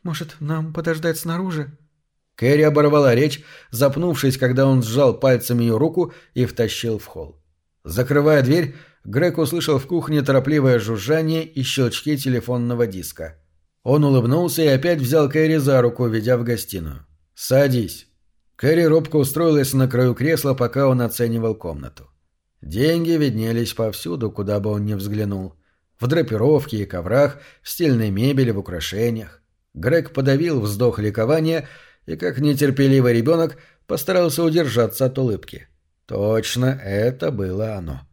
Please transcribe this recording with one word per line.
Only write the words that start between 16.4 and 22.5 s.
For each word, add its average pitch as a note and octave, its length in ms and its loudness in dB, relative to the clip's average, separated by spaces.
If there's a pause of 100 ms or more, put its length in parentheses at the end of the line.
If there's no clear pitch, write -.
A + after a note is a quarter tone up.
гостиную. F#2+ 640 -6 (260)
«Садись». B2+ 720 0 (480)
Кэрри E3 280 2
робко D#3+ 320 2
устроилась D3 580 2
на C3 140 2
краю B2+ 260 2
кресла, C#3+ 400 0
пока C3 340 0
он B2+ 140 2
оценивал A#2 540 -2
комнату. D2 540 -14 (520)